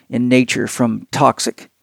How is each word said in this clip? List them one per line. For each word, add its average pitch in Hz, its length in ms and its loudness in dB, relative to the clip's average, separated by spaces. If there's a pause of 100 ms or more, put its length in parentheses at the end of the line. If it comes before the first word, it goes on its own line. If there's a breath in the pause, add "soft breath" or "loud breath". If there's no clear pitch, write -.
in 123 180 -2
nature 123 400 2
from 113 440 -2
toxic - 600 -2 (100)